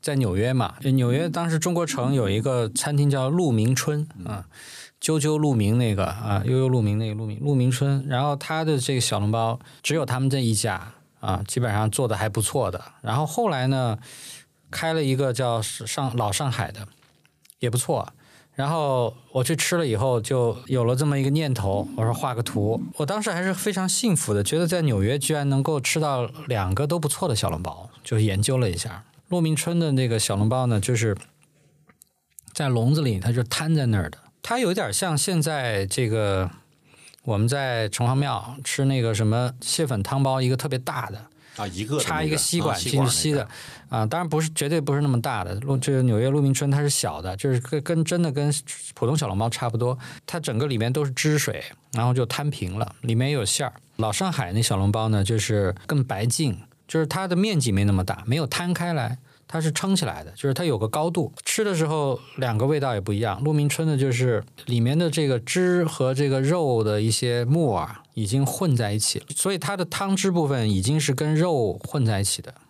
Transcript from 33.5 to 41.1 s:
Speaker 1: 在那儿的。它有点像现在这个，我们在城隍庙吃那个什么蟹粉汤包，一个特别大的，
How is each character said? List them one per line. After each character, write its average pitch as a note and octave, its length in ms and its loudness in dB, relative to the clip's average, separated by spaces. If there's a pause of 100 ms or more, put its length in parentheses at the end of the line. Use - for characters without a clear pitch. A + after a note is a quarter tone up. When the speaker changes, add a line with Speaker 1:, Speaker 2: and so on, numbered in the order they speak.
Speaker 1:
在 C#3+ 140 2
那 G#2+ 100 4
儿 F#2 120 0
的。 - 80 -14 (260)
它 A#3+ 160 -2
有 F#3+ 140 2
点 D3+ 180 -2
像 E3 260 -2
现 E3+ 240 0
在 B2+ 440 0
这 A#2 240 0
个， G2 420 0 (720)
我 G#2+ 140 0
们 A2 100 2
在 B2+ 400 0
城 A#2+ 180 -2
隍 B2+ 80 2
庙 C3 520 -2
吃 - 200 -2
那 C3+ 160 4
个 A2+ 140 2
什 G#2+ 100 2
么 B2 360 2
蟹 - 260 -2
粉 A2 160 -2
汤 C3+ 180 0
包， C3 200 2
一 B2+ 80 2
个 C3 80 2
特 D3+ 100 -4
别 C3 100 -2
大 B2+ 320 -6
的， G#2 160 -14 (300)